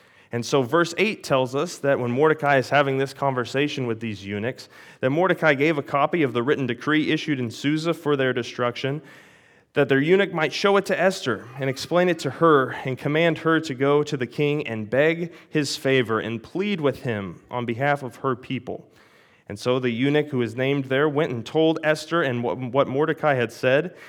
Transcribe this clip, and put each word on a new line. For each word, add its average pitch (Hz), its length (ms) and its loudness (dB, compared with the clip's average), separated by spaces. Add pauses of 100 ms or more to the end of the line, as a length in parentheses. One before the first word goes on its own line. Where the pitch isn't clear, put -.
(320)
And 120 120 -4
so 139 180 2
verse 165 340 0
eight - 260 -2
tells 131 320 0
us 165 220 -4
that 139 240 2
when 123 100 -2
Mordecai 143 460 4
is 127 140 2
having 139 260 4
this 135 160 -2
conversation 135 760 -2
with 113 140 -4
these 107 240 -8
eunuchs, 104 460 -6 (300)
that 131 100 0
Mordecai 165 420 2
gave 147 240 2
a 139 60 -4
copy 151 400 0
of 127 100 2
the 120 100 0
written 135 240 0
decree 143 440 0
issued 151 280 -2
in 120 120 -4
Susa 156 420 -2
for 147 240 0
their 131 160 2
destruction, 123 680 -4 (720)
that 143 140 2
their 135 120 6
eunuch 175 320 4
might 156 200 0
show 202 240 2
it 196 100 2
to 165 140 0
Esther 160 480 0 (100)
and 135 100 -2
explain 170 400 0
it 165 120 0
to 139 100 -4
her 135 540 4
and 131 120 -6
command 156 420 0
her 160 200 2
to 151 160 -6
go 143 300 2
to 147 120 -6
the 123 80 -2
king 147 440 -2
and 110 200 -6
beg 165 440 0 (180)
his 147 260 -2
favor 120 440 0
and 110 200 -6
plead 196 400 -4
with 139 220 -2
him 101 480 -6
on 120 160 -6
behalf 135 380 -2
of 120 100 -12
her 131 220 -4
people. 120 520 -10 (600)
And 104 100 -12
so 127 220 0
the 127 100 -2
eunuch 143 380 0
who 127 140 -2
is 117 120 -4
named 135 300 -2
there 139 240 2
went 147 240 -2
and 113 120 -8
told 160 380 2
Esther 156 400 0
and 120 220 -2
what, 113 120 -2
what 127 300 0
Mordecai 151 480 0
had 120 160 0
said. 147 460 0 (120)